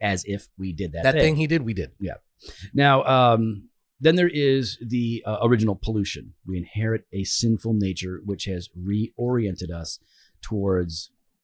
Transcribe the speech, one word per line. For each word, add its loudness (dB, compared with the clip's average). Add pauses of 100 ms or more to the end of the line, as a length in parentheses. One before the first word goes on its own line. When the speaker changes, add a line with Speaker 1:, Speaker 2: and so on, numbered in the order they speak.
Speaker 1:
as -2
if -6
we -6
did -6
that -4
Speaker 2:
That 4
Speaker 1:
thing. 4
Speaker 2:
thing 4
he 0
did, 0
we -4
did. -6
Speaker 1:
Yeah. -6 (580)
Now, 4
um, 4 (340)
then 6
there 4
is 0
the, -2
uh, -2
original 4
pollution. -4 (140)
We -6
inherit -4
a -4
sinful 0
nature -2
which -6
has -6 (100)
reoriented -2
us -10 (420)
towards -2 (340)